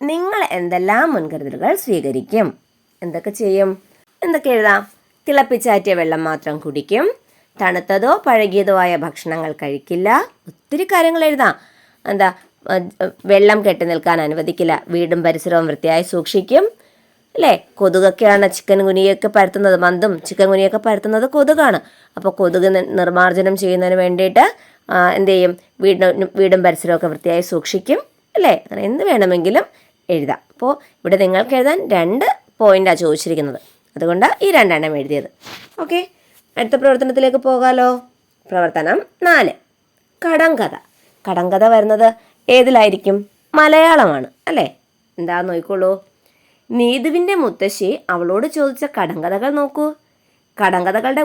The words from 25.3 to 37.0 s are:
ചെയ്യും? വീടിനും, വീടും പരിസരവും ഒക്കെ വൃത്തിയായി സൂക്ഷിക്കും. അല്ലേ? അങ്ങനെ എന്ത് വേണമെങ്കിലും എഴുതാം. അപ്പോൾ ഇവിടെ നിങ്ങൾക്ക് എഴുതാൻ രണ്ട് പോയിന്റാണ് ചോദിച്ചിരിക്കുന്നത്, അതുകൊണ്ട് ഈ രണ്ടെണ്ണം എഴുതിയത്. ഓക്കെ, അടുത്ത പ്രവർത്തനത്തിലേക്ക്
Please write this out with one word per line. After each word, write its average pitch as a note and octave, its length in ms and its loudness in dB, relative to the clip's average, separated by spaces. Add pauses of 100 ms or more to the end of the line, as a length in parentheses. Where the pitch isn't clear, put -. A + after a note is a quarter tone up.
ചെയ്യും? F3+ 180 2 (320)
വീടിനും, F#3+ 460 2 (100)
വീടും F#3 260 4
പരിസരവും E3+ 320 0
ഒക്കെ F3 140 -4
വൃത്തിയായി E3+ 400 -4
സൂക്ഷിക്കും. F#3+ 480 -4 (360)
അല്ലേ? D4+ 180 2 (100)
അങ്ങനെ - 240 -12
എന്ത് C#4+ 220 -4
വേണമെങ്കിലും F#3+ 540 0 (500)
എഴുതാം. C#3+ 260 -6 (120)
അപ്പോൾ B3+ 200 -4 (280)
ഇവിടെ F#3 240 0
നിങ്ങൾക്ക് G3 340 0
എഴുതാൻ D4 200 0 (180)
രണ്ട് G3+ 300 -2 (340)
പോയിന്റാണ് F#3+ 420 4
ചോദിച്ചിരിക്കുന്നത്, D3+ 580 -4 (360)
അതുകൊണ്ട് E3+ 300 0 (180)
ഈ G4 120 2
രണ്ടെണ്ണം D#3+ 440 2
എഴുതിയത്. C#3 280 -6 (540)
ഓക്കെ, E4 180 -4 (560)
അടുത്ത A3+ 260 -2
പ്രവർത്തനത്തിലേക്ക് C4 640 2